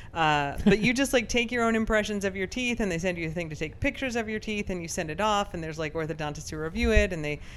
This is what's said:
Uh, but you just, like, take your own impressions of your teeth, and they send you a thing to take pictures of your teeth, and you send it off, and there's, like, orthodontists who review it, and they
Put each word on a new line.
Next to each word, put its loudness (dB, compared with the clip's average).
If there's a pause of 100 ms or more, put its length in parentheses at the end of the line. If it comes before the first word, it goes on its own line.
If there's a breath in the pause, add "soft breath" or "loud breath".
(140 loud breath)
Uh, 2
but 8
you 2
just, 0
like, 4
take 0
your 2
own 4
impressions 2
of 0
your -2
teeth, -2
and 2
they 0
send 0
you -2
a -4
thing -4
to -8
take -6
pictures -2
of -2
your -2
teeth, -4
and -4
you -8
send -4
it -4
off, 2
and -6
there's, -8
like, -4
orthodontists -4
who -6
review 0
it, 6
and -4
they -2 (160 loud breath)